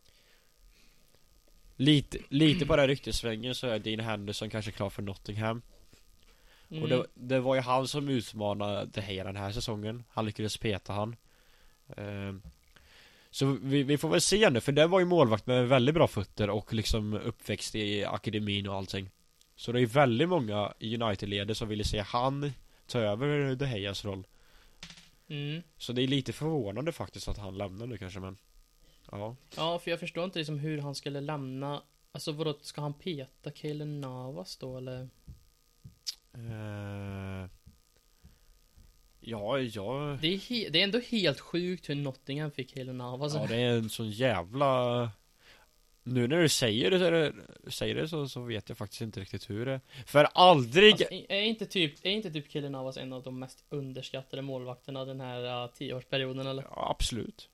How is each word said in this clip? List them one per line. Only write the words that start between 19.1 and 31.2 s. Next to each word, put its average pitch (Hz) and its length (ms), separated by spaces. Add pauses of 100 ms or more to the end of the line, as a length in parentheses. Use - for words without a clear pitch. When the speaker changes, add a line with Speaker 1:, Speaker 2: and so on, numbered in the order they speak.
Speaker 1:
Så - 160
det 123 80
är 123 60
väldigt 131 420
många 107 500
i 113 240
United-ledet 101 540
som 113 120
ville 104 160
se 107 160
han 135 520 (340)
ta - 120
över 135 560
De 127 240
Geas 98 260
roll. 95 220 (1000)
Speaker 2:
Mm. 151 340 (160)
Speaker 1:
Så - 140
det 123 100
är 131 40
lite 131 260
förvånande 143 600
faktiskt - 360
att 98 100
han 98 200
lämnar 101 280
nu 117 120
kanske, 92 220
men 92 160 (720)
ja. 110 260 (200)
Speaker 2:
Ja, 165 220
för 175 120
jag 170 100
förstår 170 240
inte 190 140
liksom 151 200
hur 151 200
han 143 160
skulle 143 260